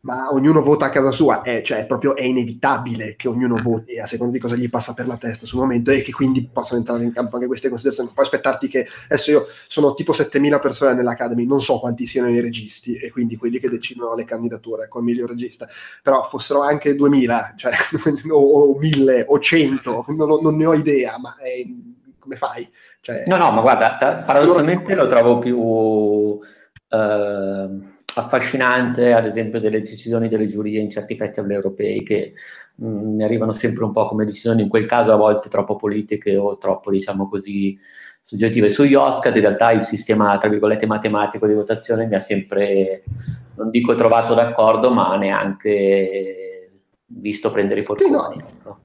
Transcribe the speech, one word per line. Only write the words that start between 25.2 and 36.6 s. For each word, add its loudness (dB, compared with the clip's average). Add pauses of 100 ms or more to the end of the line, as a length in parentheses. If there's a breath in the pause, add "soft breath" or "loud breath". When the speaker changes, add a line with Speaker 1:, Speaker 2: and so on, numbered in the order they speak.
Speaker 2:
più, 0 (500 loud breath)
ehm, -2 (200)
affascinante, 2
ad 4
esempio, -4
delle 0
decisioni -4
delle 0
giurie -4
in -6
certi -8
festival -6
europei -4
che, -4 (500 loud breath)
mm, -4
ne 0
arrivano 0
sempre -2
un -2
po' 0
come -2
decisioni, 0
in 0
quel 2
caso 4
a 8
volte 2
troppo -2
politiche -4
o -2
troppo, -4